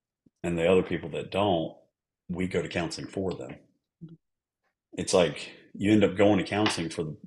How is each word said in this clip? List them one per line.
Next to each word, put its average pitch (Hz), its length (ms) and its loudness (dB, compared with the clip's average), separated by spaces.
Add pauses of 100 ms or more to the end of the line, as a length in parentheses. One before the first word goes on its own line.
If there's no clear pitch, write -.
(440)
and 87 140 -2
the 82 120 4
other 92 140 6
people 85 280 -6
that 71 200 -8
don't, 92 440 0 (540)
we 90 180 -4
go 92 140 -2
to 78 80 -6
counseling 80 380 -6
for 95 260 -4
them." 65 220 -12 (1400)
It's - 200 -6
like, - 380 2 (240)
you 101 160 2
end 107 120 6
up 92 140 2
going 101 220 6
to 82 40 0
counseling 101 460 -2
for 85 140 -6
the 76 120 -10 (120)